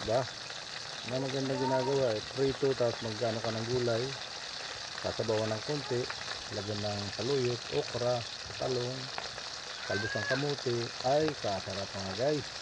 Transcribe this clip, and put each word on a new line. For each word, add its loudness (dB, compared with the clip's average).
Diba? 4
Na -2
maganda 0
ginagawa, 4
eh. 2
Prito, 4
tapos 2
magkano 0
ka 0
ng -2
gulay. 4
Sasabawan 2
ng 0
konti. 0
Lagyan -2
ng 0
saluyot, 2
okra, 2
talong, 0
kalbos 2
ng 0
kamuti. 2
Ay, 6
kasarap -2
mga -4
guys. 2